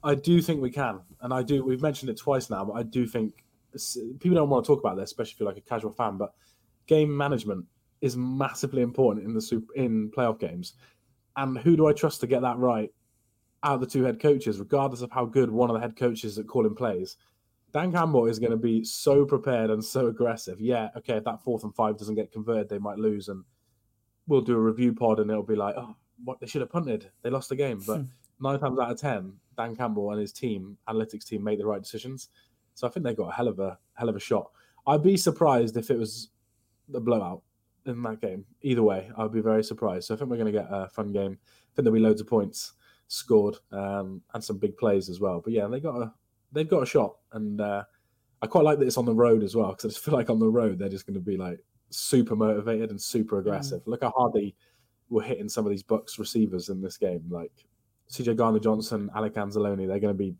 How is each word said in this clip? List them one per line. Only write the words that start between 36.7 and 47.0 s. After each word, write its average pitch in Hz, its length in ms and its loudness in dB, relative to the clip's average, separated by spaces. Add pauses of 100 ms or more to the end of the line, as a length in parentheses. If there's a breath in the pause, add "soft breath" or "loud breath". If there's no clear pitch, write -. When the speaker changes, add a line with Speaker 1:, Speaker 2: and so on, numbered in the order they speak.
Speaker 1:
a 123 60 -4
blowout 107 420 -2 (440)
in 120 180 -8
that 110 180 -6
game. 98 240 -6 (160)
Either 123 220 2
way, 95 340 4
I'd 110 140 -2
be 110 100 0
very 110 220 4
surprised. 101 440 -4
So 117 60 -4
I 110 40 -6
think 131 120 -6
we're 120 80 -2
gonna 110 140 0
get 101 180 -2
a 95 200 -6
fun 104 240 -6
game. 98 280 -2
I - 340 -20
think 139 100 2
there'll 110 80 6
be 113 60 4
loads 110 220 6
of 104 60 -10
points - 460 -2 (340 soft breath)
scored, 104 500 2 (140)
um, 98 520 -6 (100)
and 110 100 -8
some 104 140 -6
big 98 200 -2
plays 98 320 2
as 90 120 -8
well. 92 200 -2
But 113 120 -4
yeah, 104 140 2
they 123 120 -4
got 143 220 -6
a, 113 120 -8 (400)
they've 156 160 -2
got 165 140 4
a - 20 -2
shot, 107 320 2 (160)